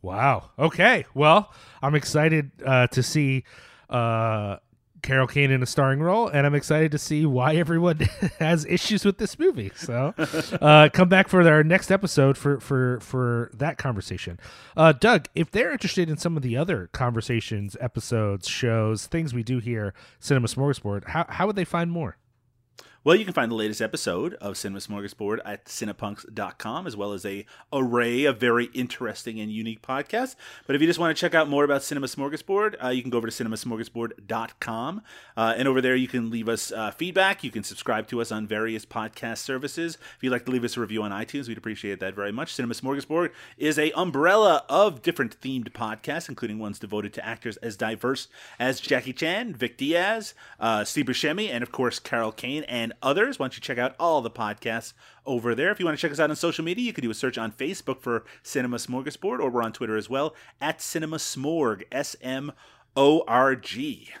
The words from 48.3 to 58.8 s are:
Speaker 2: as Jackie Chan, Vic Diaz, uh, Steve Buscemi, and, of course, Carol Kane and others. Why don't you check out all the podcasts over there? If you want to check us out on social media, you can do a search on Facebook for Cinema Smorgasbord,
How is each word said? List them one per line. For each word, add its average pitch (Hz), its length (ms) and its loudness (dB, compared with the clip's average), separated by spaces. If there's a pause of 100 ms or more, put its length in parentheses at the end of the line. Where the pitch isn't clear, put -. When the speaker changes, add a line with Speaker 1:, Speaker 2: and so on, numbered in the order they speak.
Speaker 2:
as 127 220 -2
Jackie 127 340 -2
Chan, 190 400 -4
Vic 120 240 -6
Diaz, 180 560 -2 (260)
uh, 107 240 0
Steve 131 220 -2
Buscemi, 156 420 -2
and, 120 140 -4
of 120 100 -8
course, 123 280 -2
Carol 113 320 -2
Kane 143 320 -8
and 113 360 -6
others. 202 380 0
Why 147 60 -2
don't 127 100 -8
you - 60 -16
check 123 180 -6
out 127 220 -2
all 165 220 2
the 113 80 -6
podcasts 110 600 -6 (320)
over 120 300 -2
there? 156 160 0
If 202 80 -4
you 180 80 -4
want 151 100 -2
to - 60 -6
check 165 80 0
us 147 80 -8
out 151 120 2
on 147 60 -4
social 165 280 -2
media, 190 200 -4
you 233 80 -4
can 143 100 -8
do 117 80 -2
a 107 40 -4
search 127 240 -4
on 113 140 -6
Facebook 139 480 -6
for 117 240 -4 (180)
Cinema 123 360 -4
Smorgasbord, 143 600 -6